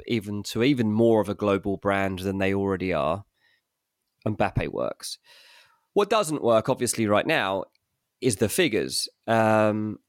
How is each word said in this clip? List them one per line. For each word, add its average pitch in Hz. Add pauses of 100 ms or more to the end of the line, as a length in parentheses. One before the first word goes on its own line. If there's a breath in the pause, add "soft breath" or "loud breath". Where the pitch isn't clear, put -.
even 104
to 110
even 123
more 110
of 98
a 98
global 98
brand 98
than 95
they 98
already 98
are, 82 (1040)
Mbappe 101
works. - (760 soft breath)
What 202
doesn't 190
work, 110
obviously, 120
right 104
now 101 (560)
is 117
the 107
figures. 101 (200)
Um, 107